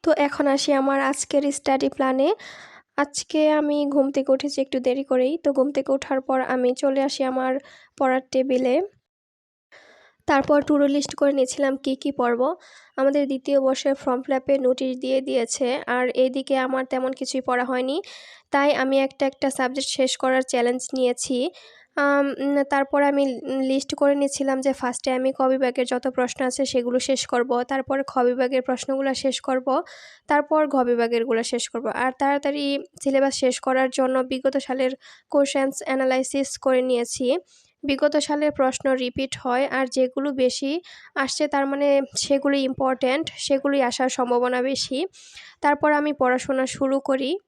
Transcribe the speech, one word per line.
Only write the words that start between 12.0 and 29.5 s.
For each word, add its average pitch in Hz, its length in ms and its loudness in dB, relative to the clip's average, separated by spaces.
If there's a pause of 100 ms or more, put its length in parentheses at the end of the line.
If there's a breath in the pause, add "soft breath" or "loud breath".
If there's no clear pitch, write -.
পড়ব। 254 420 0 (420 loud breath)
আমাদের 277 300 2
দ্বিতীয় 269 340 0
বর্ষের 262 340 0
ফর্ম 254 280 -2
ফিল 277 120 -2
আপে 262 240 0
নোটিশ 254 400 0
দিয়ে 262 220 0
দিয়েছে, 262 480 -2 (180)
আর 254 220 0
এইদিকে 262 480 0
আমার 262 360 -2
তেমন 262 200 -2
কিছুই 262 280 -4
পড়া 247 240 -2
হয়নি, 262 380 -2 (480 loud breath)
তাই 285 240 4
আমি 269 240 0
একটা 269 280 0
একটা 269 240 -2
সাবজেক্ট 262 400 -4
শেষ 262 260 0
করার 262 260 0
চ্যালেঞ্জ 247 400 0 (120)
নিয়েছি। 254 560 0 (460 loud breath)
আম, 285 300 2 (160)
উম, 285 200 2 (100)
তারপর 277 300 2
আমি 285 220 4 (460)
লিস্ট 269 240 -2
করে 285 200 4
নিয়েছিলাম 277 460 0
যে 269 120 0
ফার্স্টে 254 400 -4
আমি 262 260 0
ক - 100 -6
বিভাগের 262 380 0
যত 247 220 -4
প্রশ্ন 254 360 -2
আছে 254 220 -2
সেগুলো 247 320 0
শেষ 262 280 -2
করব, 247 360 0
তারপর 269 480 -2
খ - 20 -18 (120)
বিভাগের 254 380 2
প্রশ্নগুলো 269 520 -2
শেষ 262 260 -2
করব, 262 420 0 (440 loud breath)